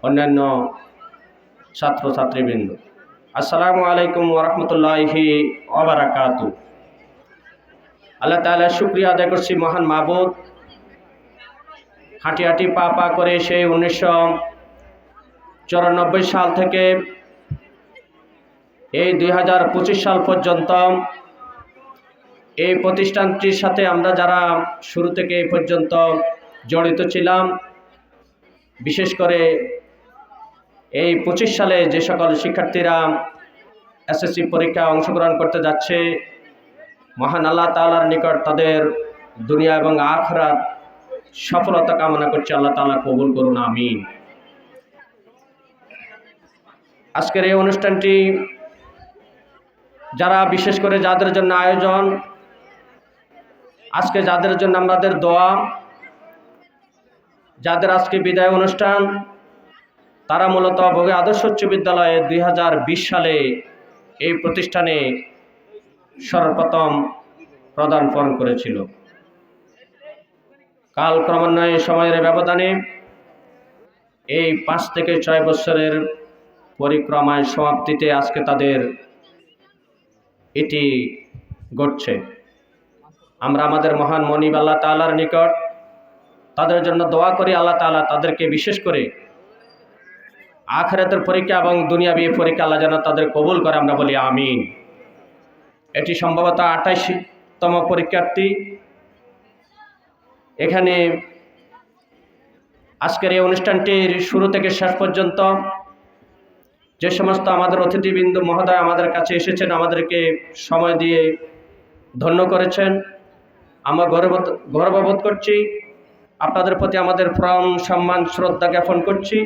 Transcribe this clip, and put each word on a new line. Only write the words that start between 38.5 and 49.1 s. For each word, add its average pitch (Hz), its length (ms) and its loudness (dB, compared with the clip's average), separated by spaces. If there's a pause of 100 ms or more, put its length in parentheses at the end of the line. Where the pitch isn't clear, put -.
দুনিয়া 156 320 4
এবং 156 120 2 (200)
আখিরাত 165 440 0 (880)
সফলতা 175 520 0
কামনা 151 340 0
করছি, 151 240 -4
আল্লাহ 139 200 2
তাআলা 139 180 0 (100)
কবুল 131 320 0
করুন, 127 180 2 (120)
আমিন। 117 300 -2 (3250)
আজকের 175 340 -2
এই 190 140 2
অনুষ্ঠানটি 196 520 2 (1900)